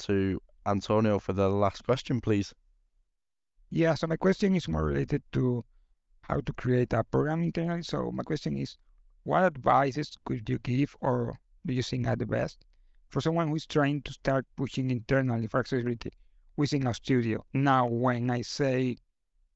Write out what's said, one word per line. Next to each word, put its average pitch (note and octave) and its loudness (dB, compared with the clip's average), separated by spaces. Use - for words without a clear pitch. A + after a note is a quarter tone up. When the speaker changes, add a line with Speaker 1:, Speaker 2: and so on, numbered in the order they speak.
Speaker 1:
to G2 0
Antonio G#2 2
for - -4
the F#2+ 4
last G2+ 0
question, B2 0
please. G2+ 0
Speaker 2:
Yeah, D#3+ 2
so E3 -2
my E3 0
question F#3+ 2
is D#3+ -2
more D#3 0
related C#3+ 0
to B2 0
how C#3+ -2
to A#2 -4
create B2 0
a A2+ 2
program D3+ 0
internally. E3+ -2
So C3 -4
my B2+ -4
question D3+ -4
is, C3+ -6
what D#3+ 2
advices C#3 0
could B2 -6
you B2+ -2
give, B2+ -2
or A#2+ -2
do C#3 -4
you B2 0
think B2 -4
are A#2+ 2
the A#2 -2
best, A2+ -4
for - -4
someone D#3+ 0
who D3+ 0
is D#3+ -6
trying C#3+ 0
to C3+ -10
start C3+ -2
pushing C3 -2
internally B2 0
for C3 -2
accessibility A#2+ -4
within C#3 0
a A#2 0
studio? A#2 0
Now, C3 4
when A#2+ 0
I A#2+ 0
say B2+ 0